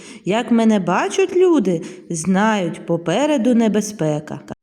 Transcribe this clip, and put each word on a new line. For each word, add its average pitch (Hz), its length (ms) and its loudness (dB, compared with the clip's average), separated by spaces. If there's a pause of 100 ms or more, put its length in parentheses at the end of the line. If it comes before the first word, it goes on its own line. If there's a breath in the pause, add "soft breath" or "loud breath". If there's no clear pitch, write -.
(260 loud breath)
Як 226 260 -2
мене 220 280 4
бачать 330 560 0
люди, 277 460 2 (280 loud breath)
знають, 185 760 -2
попереду 226 680 0
небезпека». 160 840 -2 (240)